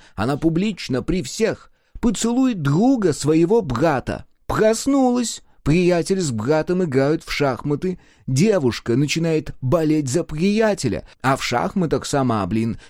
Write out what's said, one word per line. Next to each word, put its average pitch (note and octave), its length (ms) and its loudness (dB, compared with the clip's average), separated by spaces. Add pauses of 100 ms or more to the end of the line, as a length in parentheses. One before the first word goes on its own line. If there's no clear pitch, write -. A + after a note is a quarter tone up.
(160)
она C3 220 -2
публично D#3+ 680 -2
при E3+ 200 -2
всех - 480 -4 (300)
поцелует A#3 600 0
друга F#3 520 2
своего E3 480 2
брата. C3 640 -2 (200)
Проснулась. B3 960 0 (220)
Приятель F3 580 2
с D3 100 -2
братом D#3 520 0
играют C#3+ 400 0
в - 80 -12
шахматы. D3 680 -2 (300)
Девушка C3+ 680 2
начинает D#3 640 0
болеть D3+ 480 0
за D#3 140 -2
приятеля, F#3+ 840 0 (140)
а C3 140 2
в - 80 -8
шахматах D3 640 -2
сама, A#2+ 400 0
блин, A2 320 -2 (120)